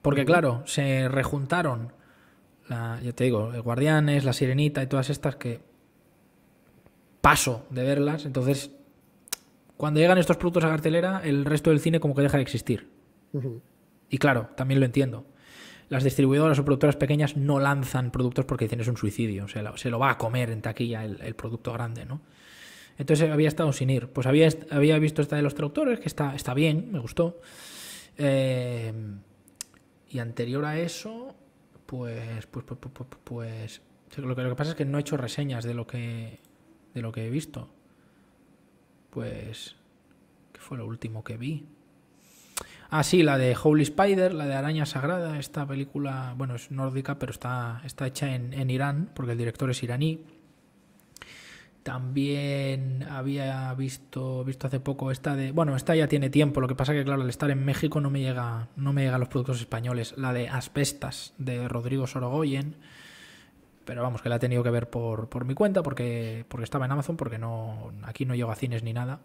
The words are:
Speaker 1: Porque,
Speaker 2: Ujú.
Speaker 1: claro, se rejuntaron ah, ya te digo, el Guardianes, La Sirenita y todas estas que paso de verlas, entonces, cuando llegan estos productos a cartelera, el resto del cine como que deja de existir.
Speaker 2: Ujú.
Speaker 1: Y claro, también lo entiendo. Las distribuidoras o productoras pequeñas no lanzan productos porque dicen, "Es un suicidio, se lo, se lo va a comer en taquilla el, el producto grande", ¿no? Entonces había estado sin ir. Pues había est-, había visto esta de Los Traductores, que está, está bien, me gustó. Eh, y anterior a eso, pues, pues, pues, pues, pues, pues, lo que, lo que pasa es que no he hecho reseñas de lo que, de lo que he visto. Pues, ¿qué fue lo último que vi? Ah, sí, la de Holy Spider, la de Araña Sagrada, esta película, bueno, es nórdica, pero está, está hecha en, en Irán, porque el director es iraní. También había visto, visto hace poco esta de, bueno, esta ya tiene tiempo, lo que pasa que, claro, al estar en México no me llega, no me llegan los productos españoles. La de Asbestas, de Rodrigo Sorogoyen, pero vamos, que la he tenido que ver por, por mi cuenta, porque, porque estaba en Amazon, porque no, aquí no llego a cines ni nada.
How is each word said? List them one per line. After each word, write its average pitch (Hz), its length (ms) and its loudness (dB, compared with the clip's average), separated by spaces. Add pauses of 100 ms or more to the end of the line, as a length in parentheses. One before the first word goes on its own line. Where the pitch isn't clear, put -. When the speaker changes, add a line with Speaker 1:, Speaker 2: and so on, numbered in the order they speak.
Speaker 1:
Porque, 143 220 2
Speaker 2:
Ujú. 127 60 0
Speaker 1:
claro, 143 360 4
se 135 460 2
rejuntaron 135 800 0 (800)
ah, 117 280 -6
ya 123 100 -4
te - 120 0
digo, 113 280 2
el 120 80 -6
Guardianes, 143 640 4
La 135 80 4
Sirenita 139 500 2
y 131 40 -2
todas 135 240 0
estas 143 260 -2
que 117 240 -6 (1600)
paso 135 500 4
de 127 140 -4
verlas, 143 400 2
entonces, 135 460 0 (1040)
cuando 151 240 2
llegan 175 180 8
estos 175 200 6
productos 175 260 2
a 160 40 4
cartelera, 170 560 2
el 143 200 2
resto 147 260 2
del 151 100 6
cine 165 200 4
como 143 140 2
que 143 80 4
deja 143 160 4
de 139 40 4
existir. - 460 -2 (440)
Speaker 2:
Ujú. 123 280 -4 (480)
Speaker 1:
Y 135 100 -2
claro, 131 380 4
también 135 240 4
lo 135 60 6
entiendo. 123 400 0 (600)
Las 135 160 0
distribuidoras 139 540 6
o 143 60 2
productoras 143 320 4
pequeñas 147 400 2
no 143 240 2
lanzan 135 500 0
productos 127 360 0
porque 123 180 0
dicen, 117 160 -2
"Es 117 80 0
un 120 80 0
suicidio, 101 520 -2
se 107 140 -6
lo, 107 140 -8
se - 140 -4
lo 117 80 -2
va 131 140 4
a 120 60 0
comer 120 320 0
en 110 120 -6
taquilla 113 420 -4
el, 104 160 -8
el 113 140 -8
producto 117 380 -8
grande", 117 340 -6
¿no? 139 160 -8 (760)
Entonces 151 340 4
había 151 180 4
estado 151 240 0
sin 131 180 0
ir. 131 180 0
Pues 127 180 -2
había 147 200 8
est-, 156 260 0
había 151 260 6
visto 151 240 2
esta 147 140 0
de 147 60 2
Los 143 120 0
Traductores, 156 460 0
que - 80 -6
está, 143 260 -2
está 127 200 -4
bien, 156 380 2
me 175 60 -4
gustó. 165 420 -2 (800)
Eh, 127 720 0 (1160)
y 131 100 -6
anterior 120 460 -4
a 156 140 -2
eso, 226 560 -6 (520)
pues, 117 600 -8
pues, - 200 -10
pues, 127 140 -12
pues, 127 120 -14
pues, 113 880 -12 (280)
pues, - 100 -14
lo 127 180 -4
que, 127 60 -4
lo 127 80 0
que 127 60 -4
pasa 147 140 -2
es 165 60 -6
que 147 80 -2
no 139 140 0
he - 20 0
hecho 143 160 -2
reseñas 127 480 -4
de 117 100 -4
lo 117 120 -6
que, 117 540 -8 (540)
de 120 80 -6
lo 113 100 -6
que 113 140 -6
he 113 40 -4
visto. 131 380 -6 (1400)
Pues, 110 640 -12 (760)
¿qué - 80 -20
fue - 180 -12
lo 110 80 -8
último 110 380 -10
que 113 120 -10
vi? 143 300 -6 (1200)
Ah, 156 140 2
sí, 185 180 6
la 143 160 6
de 127 220 4
Holy 151 240 6
Spider, 190 500 4
la 147 120 -4
de 139 80 -2
Araña 151 300 0
Sagrada, 156 540 -2
esta 143 280 -6
película, 135 720 -6
bueno, 127 200 -4
es - 140 -12
nórdica, 135 480 -4
pero 123 140 -6
está, 123 540 -6
está 135 200 -6
hecha 131 280 -4
en, 123 180 -6
en 135 160 -2
Irán, 143 460 0
porque 120 180 -4
el 117 60 -2
director 120 320 -2
es 127 120 -2
iraní. 143 440 -2 (1600)
También 135 1300 -2
había 135 640 -4
visto, 131 680 -6
visto 131 240 -4
hace 131 100 -2
poco 139 320 -4
esta 143 240 -2
de, 135 160 -2
bueno, 151 240 2
esta 131 220 2
ya 156 100 4
tiene 139 240 2
tiempo, 143 300 4
lo 127 80 0
que 131 80 -2
pasa 139 160 0
que, 147 100 2
claro, 139 200 0
al 127 60 0
estar 143 220 0
en 135 140 2
México 147 360 0
no 139 80 0
me 139 120 0
llega, 120 560 -2
no 139 160 0
me 139 100 4
llegan 127 160 2
los 123 100 0
productos 123 320 -2
españoles. 117 560 -4
La 131 160 -2
de 123 160 -2
Asbestas, - 920 -4
de 123 280 -4
Rodrigo 123 400 -2
Sorogoyen, 139 680 -2 (1080)
pero 123 180 -8
vamos, 123 200 -4
que - 60 -2
la 117 80 0
he - 20 0
tenido 123 240 2
que 120 80 2
ver 117 200 0
por, 117 380 -4
por 123 160 -6
mi 131 100 -2
cuenta, 196 280 2
porque, 117 680 -4
porque - 160 -8
estaba 135 220 -2
en 131 60 -2
Amazon, 147 240 -2
porque 117 220 -6
no, 113 520 -8 (140)
aquí 117 220 -6
no 127 100 -2
llego 117 160 -2
a - 40 -2
cines 117 280 -4
ni 113 80 -4
nada. 123 320 -4